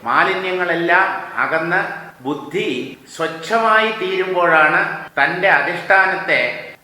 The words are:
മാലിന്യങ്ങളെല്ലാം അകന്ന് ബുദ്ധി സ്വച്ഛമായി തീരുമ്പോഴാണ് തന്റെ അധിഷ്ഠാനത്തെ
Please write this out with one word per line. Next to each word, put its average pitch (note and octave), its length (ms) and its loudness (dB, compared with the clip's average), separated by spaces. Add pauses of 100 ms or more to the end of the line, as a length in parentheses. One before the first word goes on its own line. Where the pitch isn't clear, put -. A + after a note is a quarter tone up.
മാലിന്യങ്ങളെല്ലാം F3+ 1300 0
അകന്ന് E3 720 -2 (120)
ബുദ്ധി C#3+ 760 -6 (180)
സ്വച്ഛമായി A3 760 0
തീരുമ്പോഴാണ് F3+ 1080 2 (260)
തന്റെ F3 260 2
അധിഷ്ഠാനത്തെ F3 1200 0 (100)